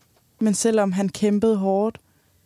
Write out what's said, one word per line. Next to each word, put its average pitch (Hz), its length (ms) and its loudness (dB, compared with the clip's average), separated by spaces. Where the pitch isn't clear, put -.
Men 214 140 2
selvom 214 380 0
han 196 160 -2
kæmpede 208 480 0
hårdt, 196 420 -2